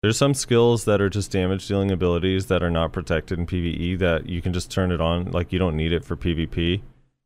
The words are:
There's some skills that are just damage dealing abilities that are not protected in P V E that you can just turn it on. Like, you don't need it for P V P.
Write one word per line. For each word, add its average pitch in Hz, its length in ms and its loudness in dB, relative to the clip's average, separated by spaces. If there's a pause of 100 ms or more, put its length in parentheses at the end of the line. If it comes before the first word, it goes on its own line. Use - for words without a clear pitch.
There's 110 160 2
some 139 160 4
skills 117 500 4
that 104 160 4
are 101 100 4
just 98 220 -4
damage 92 340 0
dealing 98 240 0
abilities 92 560 0
that 87 160 2
are 87 80 0
not 82 220 0
protected 85 460 -4
in 85 80 -4
P 90 140 -2
V 85 100 -2
E 85 260 -4
that 85 320 0
you 85 140 -4
can 92 100 -2
just 87 180 -4
turn 92 220 0
it 82 80 0
on. 85 320 0
Like, 87 200 -2
you 92 60 0
don't 87 180 0
need 80 160 0
it 85 120 -2
for - 120 -6
P 87 160 -2
V 80 140 -2
P. 85 360 -2 (440)